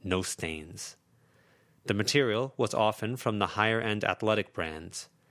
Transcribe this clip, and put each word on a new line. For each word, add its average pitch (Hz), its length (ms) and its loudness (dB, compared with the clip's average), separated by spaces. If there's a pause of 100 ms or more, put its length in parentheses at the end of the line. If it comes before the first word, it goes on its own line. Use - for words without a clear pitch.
no 92 180 2
stains. 80 760 -8 (880)
The 113 80 2
material 117 600 2
was 120 180 0
often 110 440 0
from 110 220 0
the 98 80 4
higher-end 110 560 0
athletic 107 500 2
brands, 82 560 -6 (220)